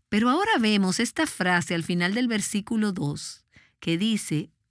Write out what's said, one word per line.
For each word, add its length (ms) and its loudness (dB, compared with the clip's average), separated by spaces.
Pero 180 2
ahora 320 2
vemos 400 2
esta 260 0
frase 480 0
al 100 -2
final 280 0
del 160 0
versículo 640 -2
dos 540 -6
que 160 -2
dice, 540 -2